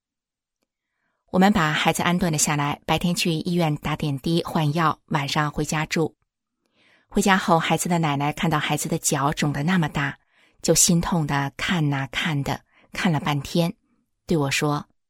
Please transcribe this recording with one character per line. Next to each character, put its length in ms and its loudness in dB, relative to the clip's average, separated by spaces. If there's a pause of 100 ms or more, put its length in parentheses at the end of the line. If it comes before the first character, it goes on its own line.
(1300)
我 80 2
们 120 8
把 220 2
孩 180 0
子 120 -2
安 160 0
顿 120 0
了 60 0
下 180 0
来， 300 -2
白 140 0
天 160 0
去 160 0
医 220 -2
院 240 2
打 180 -6
点 240 -4
滴 240 0
换 320 0
药， 320 0
晚 200 -2
上 220 0
回 160 -4
家 220 -4
住。 280 -2 (920)
回 120 -2
家 160 4
后， 220 2
孩 180 0
子 140 -2
的 80 0
奶 180 0
奶 160 -2
看 160 -2
到 120 0
孩 180 -2
子 100 -6
的 120 -4
脚 340 0
肿 180 -2
得 120 -4
那 160 2
么 100 2
大， 300 -4 (420)
就 140 4
心 260 4
痛 240 0
地 320 -2
看 320 0
呐 220 -2
看 320 -2
的， 200 -4 (300)
看 180 0
了 80 2
半 220 -2
天， 320 0 (540)
对 100 2
我 140 0
说， 360 -2 (220)